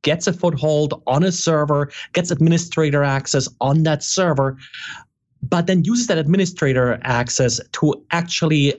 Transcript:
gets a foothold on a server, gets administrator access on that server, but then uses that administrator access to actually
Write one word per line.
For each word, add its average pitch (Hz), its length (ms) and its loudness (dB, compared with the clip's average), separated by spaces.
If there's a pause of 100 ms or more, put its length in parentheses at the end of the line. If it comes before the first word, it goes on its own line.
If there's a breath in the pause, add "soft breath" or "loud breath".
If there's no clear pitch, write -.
gets 156 240 -2
a 185 80 0
foothold 151 720 0
on 135 180 2
a 185 80 2
server, 151 600 0 (220 loud breath)
gets 175 180 -2
administrator 160 720 2
access 135 440 0 (140)
on 143 220 2
that 156 180 0
server, 139 560 0 (880 loud breath)
but 170 240 0
then 185 160 2
uses 233 240 0
that 185 100 0
administrator 143 880 0
access 120 580 0 (120)
to - 360 0
actually 156 680 0